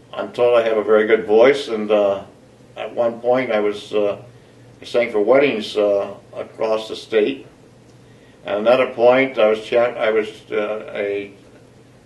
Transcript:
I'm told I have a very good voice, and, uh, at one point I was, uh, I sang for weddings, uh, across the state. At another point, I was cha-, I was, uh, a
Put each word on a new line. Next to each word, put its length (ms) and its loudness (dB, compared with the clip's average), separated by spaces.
I'm 220 -10
told 240 2
I 60 4
have 140 0
a 60 0
very 220 4
good 220 2
voice, 400 4
and, 240 -4
uh, 320 0
at 200 -12
one 260 -4
point 300 0
I 80 0
was, 340 -4
uh, 260 -2
I 40 -20
sang 260 -2
for 100 0
weddings, 560 2
uh, 380 0
across 540 -6
the 80 -10
state. 500 -2
At 120 -4
another 360 2
point, 440 2
I 120 4
was 160 -2
cha-, 300 0
I 160 -2
was, 180 0
uh, 440 -6
a 400 -6